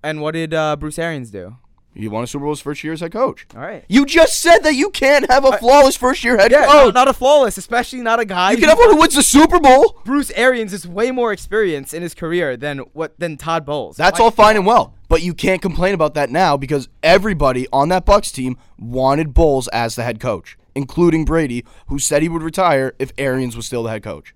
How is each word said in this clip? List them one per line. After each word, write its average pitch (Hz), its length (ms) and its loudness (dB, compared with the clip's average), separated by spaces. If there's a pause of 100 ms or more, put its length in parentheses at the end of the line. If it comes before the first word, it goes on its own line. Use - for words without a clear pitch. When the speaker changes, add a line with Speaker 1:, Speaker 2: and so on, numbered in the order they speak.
Speaker 1:
And 156 180 -8
what 151 100 -6
did, 160 220 -6
uh, 156 240 -2
Bruce 147 200 -10
Arians 156 340 -8
do? 98 260 -16 (360)
Speaker 2:
He 107 140 -12
won 110 160 -6
a 123 40 -10
Super 139 180 -10
Bowl 151 80 -4
his 143 80 -10
first 143 240 -10
year 156 80 -8
as 160 80 -10
head 170 100 -10
coach. 240 420 -6
Speaker 1:
All 104 60 -20
right. 170 300 -16
Speaker 2:
You 269 160 4
just 320 360 2
said 339 180 6
that 302 160 0
you 320 160 -2
can't 285 380 2
have 269 140 4
a 269 60 4
Speaker 1:
I 247 80 0
Speaker 2:
flawless 269 400 4
first-year 247 400 -2
head 196 120 6
Speaker 1:
Yeah, 269 160 6
Speaker 2:
coach. 285 200 8
Speaker 1:
not, 196 80 2
not 254 160 4
a 254 40 0
flawless, 262 440 2
especially 240 420 -6
not 233 220 -2
a - 20 -2
guy 190 280 -2
Speaker 2:
You 247 80 0
can - 40 2
Speaker 1:
who 302 60 4
Speaker 2:
have 320 80 6
one 466 140 8
who 311 100 4
wins 320 140 2
the 277 60 0
Super 320 380 4
Bowl. 285 460 4
Speaker 1:
Bruce 277 260 -4
Arians 226 400 0
is 185 160 -12
way 214 240 -4
more 240 220 -4
experienced 180 600 -6
in 165 80 -10
his 170 120 -10
career 165 420 -6
than 139 220 -10 (160)
what, 151 260 -12
than 165 160 -8
Todd 156 300 -6
Bowles. 139 320 -10
Speaker 2:
That's 156 160 0
Speaker 1:
Like 170 100 -2
Speaker 2:
all 233 80 4
fine 214 240 4
and 190 100 0
well, 220 300 0 (140)
but 160 120 2
you 170 120 -6
can't 190 280 -4
complain 185 320 -2
about 156 200 -2
that 143 160 -4
now 156 260 0
because 135 320 -6 (160)
everybody 151 680 0
on 139 160 0
that 180 160 -2
Bucs 202 280 2
team 127 220 -6 (240)
wanted 131 540 -2
Bowles 139 340 2
as 117 280 -6
the 120 80 -8
head 113 180 -8
coach, - 360 -8 (160)
including 160 520 0
Brady, 139 400 -2 (220)
who 139 120 -6
said 147 220 -2
he 165 80 -2
would 165 120 -8
retire 156 580 -2
if 131 180 -8
Arians 127 400 -4
was 113 80 -14
still 117 180 -8
the 113 60 -8
head 110 140 -10
coach. 78 320 -16